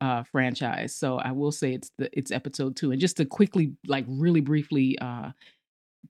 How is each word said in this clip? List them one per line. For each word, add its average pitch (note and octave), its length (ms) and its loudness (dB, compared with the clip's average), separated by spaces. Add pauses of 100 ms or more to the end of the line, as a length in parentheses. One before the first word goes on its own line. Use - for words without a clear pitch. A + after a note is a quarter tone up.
uh, B2 240 0
franchise. B2 680 -2
So B2+ 260 -2
I B2+ 120 -4
will C#3+ 220 0
say C3+ 220 -2
it's - 240 -10
the, C#3 140 -4
it's - 200 -4
episode C3+ 420 -4
two. C#3+ 160 0
And C3+ 100 0
just F3+ 180 2
to D#3 60 2
quickly, E3+ 500 2 (120)
like, C3+ 220 0
really D#3 320 4
briefly, C#3+ 580 2
uh, B2 320 -8 (800)